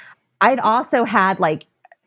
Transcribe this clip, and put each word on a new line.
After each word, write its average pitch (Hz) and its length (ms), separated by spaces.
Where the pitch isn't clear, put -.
I'd 240 180
also 233 460
had, 196 340
like, 160 280